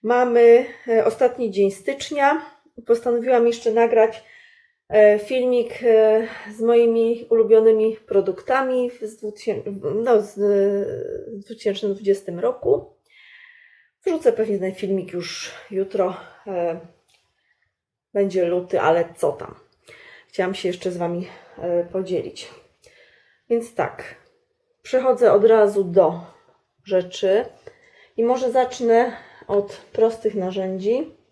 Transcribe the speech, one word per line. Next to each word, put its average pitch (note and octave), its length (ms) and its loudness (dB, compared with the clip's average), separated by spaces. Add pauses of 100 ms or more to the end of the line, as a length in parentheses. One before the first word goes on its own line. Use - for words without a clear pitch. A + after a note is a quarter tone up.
Mamy, A#3+ 600 6 (220)
e, A3+ 180 2
ostatni A#3 460 0
dzień G3 200 2
stycznia. C#4 680 -2 (440)
Postanowiłam A#3+ 640 2
jeszcze A#3 240 -2
nagrać, A3+ 520 2 (680)
e, G#3 300 6
filmik, B3 540 -2 (100)
e, A3 440 4 (300)
z A3+ 40 -8
moimi A#3 680 2
ulubionymi A3 680 4 (100)
produktami B3 840 -2
w, A#3+ 120 -16
z G#3+ 160 -14
dwutysię-, G#3 480 -8
w, G3 380 -8
no, A#3 180 4
z, G#3 160 -12
e, G3+ 40 -4 (880)
w G#3 80 -14
dwutysięcznym G3+ 540 -6
dwudziestym G3 460 -4
roku. - 560 -2 (1080)
Wrzucę D4+ 280 0
pewnie G#3 260 -4
ten F#3+ 160 -6
filmik F#3+ 380 -6
już - 380 -12 (200)
jutro. F#3+ 460 -4 (300)
E, F3 320 -6 (1300)
będzie F#3+ 320 0
luty, F3+ 360 -2
ale E3 240 2 (120)
co D3 140 -2
tam. - 240 -14 (720)
Chciałam F#3+ 280 -6
się - 120 -8
jeszcze F3+ 240 -6
z F3 60 -10
wami, F3 300 -6 (300)
e, F3 260 -4
podzielić. F#3 680 -8 (1000)
Więc A#3 260 -4
tak, - 480 -8 (600)
przechodzę B3 500 2
od G#3 120 4
razu G#3 380 4
do E3+ 380 2 (640)
rzeczy F#3+ 600 -2 (720)
i A3+ 60 0
może B3 280 0
zacznę B3 680 0 (300)
od G3+ 340 -4 (120)
prostych A3 420 0
narzędzi. F#3+ 800 -4 (160)